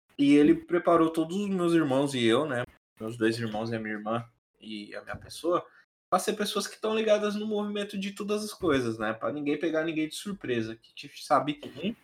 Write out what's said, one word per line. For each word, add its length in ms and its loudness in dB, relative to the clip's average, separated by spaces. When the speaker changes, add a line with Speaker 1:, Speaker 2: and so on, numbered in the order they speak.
Speaker 1:
e 160 8
ele 180 8
preparou 560 4
todos 260 -2
os 140 -2
meus 240 2
irmãos 400 4
e 100 0
eu, 220 4
né, 180 -2
meus 180 -8
dois 220 2
irmãos 320 -4
e 40 -2
a 40 -2
minha 160 -6
irmã 280 -4
e 340 -12
a 60 -10
minha 140 -12
pessoa, 500 -4
pra 100 2
ser 140 -2
pessoas 340 -4
que 120 -14
tão 160 -2
ligadas 400 2
no 100 -4
movimento 520 -4
de 140 -4
todas 320 -4
as 100 -10
coisas, 440 0
né, 140 -2
pra 220 -4
ninguém 260 -2
pegar 240 0
ninguém 240 -2
de 80 -10
surpresa, 600 -4
que 180 -20
a 120 -16
gente 180 -18
sabe 380 2
Speaker 2:
Uhum. 300 -6